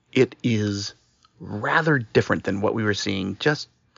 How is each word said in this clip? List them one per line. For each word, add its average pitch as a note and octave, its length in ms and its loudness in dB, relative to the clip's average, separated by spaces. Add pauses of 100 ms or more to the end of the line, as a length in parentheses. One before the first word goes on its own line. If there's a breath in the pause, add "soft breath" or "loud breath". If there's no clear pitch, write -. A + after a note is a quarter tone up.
(120)
it B2 320 2
is G#2 500 -2 (460)
rather C#3+ 580 0
different A2 460 0
than G2 180 -2
what G#2 140 0
we A2+ 80 -2
were G#2 100 2
seeing G2 460 -4
just - 300 0 (280)